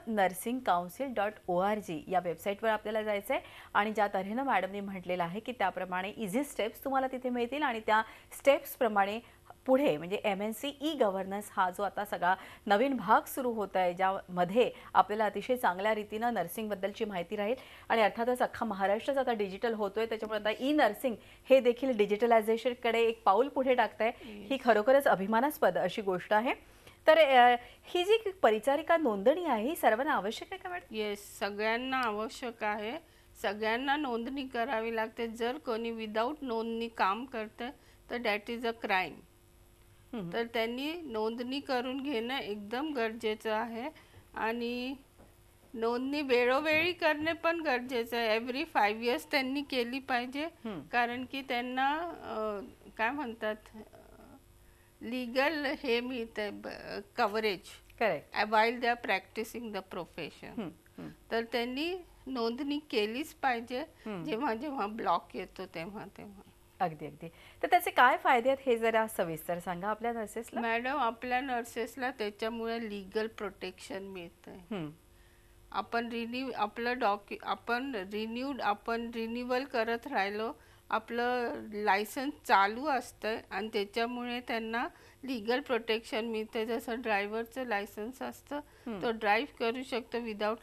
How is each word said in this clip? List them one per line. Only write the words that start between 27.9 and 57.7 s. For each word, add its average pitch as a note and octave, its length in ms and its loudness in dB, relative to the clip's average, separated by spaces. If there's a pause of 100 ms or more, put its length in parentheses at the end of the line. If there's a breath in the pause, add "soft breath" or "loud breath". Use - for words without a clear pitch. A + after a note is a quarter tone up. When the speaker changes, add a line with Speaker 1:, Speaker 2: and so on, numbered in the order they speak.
Speaker 1:
जी G#4+ 260 4
परिचारिका C#4+ 640 4
नोंदणी C#4 480 4
आहे A#3 240 0
ही E4+ 80 -2
सर्वांना A#3+ 360 4
आवश्यक A3+ 400 -2
आहे F#4+ 100 -12
का F#4+ 60 -10
मॅडम? F4+ 260 -10
Speaker 2:
येस, G#3 440 -6
सगळ्यांना A3+ 580 -2
आवश्यक A3 680 -4
आहे. G#3+ 340 -4 (440 soft breath)
सगळ्यांना A3+ 540 0
नोंदणी C4 500 -2
करावी A#3 500 -2
लागते. A3+ 320 -4
जर A#3 300 -4
कोणी A#3 320 -4
without A3+ 520 -2
नोंदणी A3+ 460 -2
काम A3 360 0
करतं A#3 460 -8 (400 soft breath)
तर A#3+ 60 -4
that G#3+ 340 -2
is A#3 120 -6
a A#3 100 0 (120)
crime. F#3 300 0 (920)
Speaker 1:
हम्म. F#3 260 -8
Speaker 2:
तर A#3 220 -2
त्यांनी A#3+ 380 -2
नोंदणी B3 680 -4
करून C4 420 -2
घेणं B3+ 340 -2
एकदम A3+ 560 -6
गरजेचं A3+ 600 -2
आहे A#3 360 -4 (460 soft breath)
आणि A#3+ 600 -4 (800)
नोंदणी B3+ 480 0
वेळोवेळी C4+ 680 4
करणे D#4 400 2
पण E4 280 0
गरजेचं B3 560 -2
आहे. A3+ 220 2
Every B3+ 260 -2 (120)
five A3 260 4
years A#3+ 280 0
त्यांनी C#4 320 0
केली B3+ 360 -2
पाहिजे, C4 460 -4
Speaker 1:
हम्म. A3 360 -8
Speaker 2:
कारण A#3+ 520 -2
की C#4 100 -8
त्यांना, C4 500 -2 (300)
अ, G#3+ 380 -4 (380)
काय A3+ 120 2
म्हणतात, A3+ 460 -6 (180)
अ, - 240 -18 (1040 soft breath)
लीगल B3+ 640 0
हे B3+ 340 0
मिळतंय, A3+ 500 -6
ब-, G3+ 500 -10 (160)
कव्हरेज. G#3 440 0 (400)